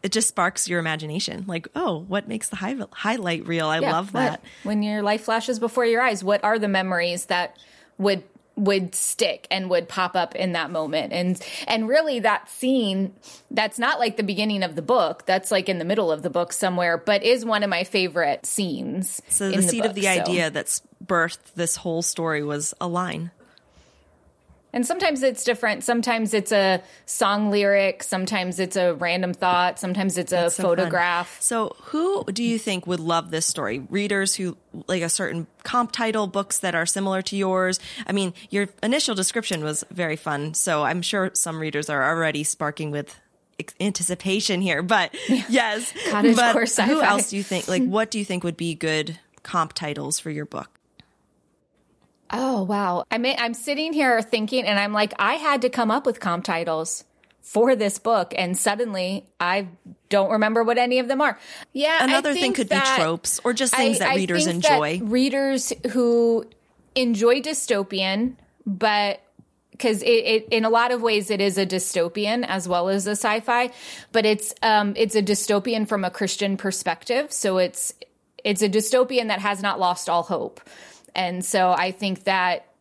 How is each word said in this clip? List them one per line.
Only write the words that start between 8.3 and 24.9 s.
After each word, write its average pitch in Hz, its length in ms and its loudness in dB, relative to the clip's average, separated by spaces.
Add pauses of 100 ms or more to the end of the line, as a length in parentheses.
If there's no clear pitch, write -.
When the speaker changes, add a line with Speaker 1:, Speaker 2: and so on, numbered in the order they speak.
Speaker 2:
would 190 400 0
stick - 520 -2
and 185 220 -4
would 170 180 2
pop 180 280 -2
up 170 180 0
in 185 200 -2
that 165 180 -2
moment? 156 400 -2
And, 180 280 -2 (280)
and 220 200 0
really 294 300 2
that 208 320 0
scene, 202 640 0 (380)
that's 214 260 -2
not, 254 220 0
like, 220 160 0
the 220 80 -2
beginning 196 400 -2
of 165 100 -6
the 160 80 -6
book. 185 420 0
That's, 190 280 0
like, 190 160 0
in 185 100 0
the 160 60 -4
middle 190 260 0
of 151 120 -2
the 170 80 -4
book 175 220 -2
somewhere, 180 460 0
but 202 240 2
is 233 220 4
one 214 180 0
of 202 80 -2
my 180 140 0
favorite 170 600 0
scenes - 840 -4
Speaker 1:
So 202 160 0
Speaker 2:
in 190 80 0
Speaker 1:
the 190 60 0
Speaker 2:
the 190 40 4
Speaker 1:
seed 226 220 2
of 220 60 2
Speaker 2:
book, 196 120 -4
Speaker 1:
the - 0 -
Speaker 2:
so. 196 60 2 (140)
Speaker 1:
idea 170 280 0
that's - 320 -4 (240)
birthed 170 480 -2
this 170 220 -2
whole 170 260 -4
story 160 400 -2
was 147 380 -4
a 180 80 -4
line. 170 420 -4 (1400)
Speaker 2:
And 247 140 -2
sometimes 330 380 0